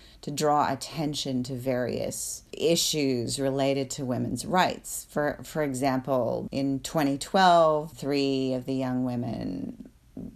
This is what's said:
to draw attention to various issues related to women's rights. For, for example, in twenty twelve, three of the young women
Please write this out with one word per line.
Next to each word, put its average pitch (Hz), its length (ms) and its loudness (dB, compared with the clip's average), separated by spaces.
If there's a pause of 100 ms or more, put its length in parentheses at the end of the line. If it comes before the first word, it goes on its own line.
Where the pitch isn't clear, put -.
(200)
to - 100 -10
draw 147 420 2
attention 139 680 -4
to 135 140 -6
various 123 960 -4
issues 135 880 0
related 135 500 0
to - 140 -6
women's 123 420 -2
rights. - 640 -2
For, 147 320 0
for - 220 -2
example, 131 880 0
in 135 300 -2
twenty 139 360 0
twelve, 165 760 4
three 135 600 0
of 127 120 -4
the 135 100 -2
young 127 300 0
women - 840 -6 (460)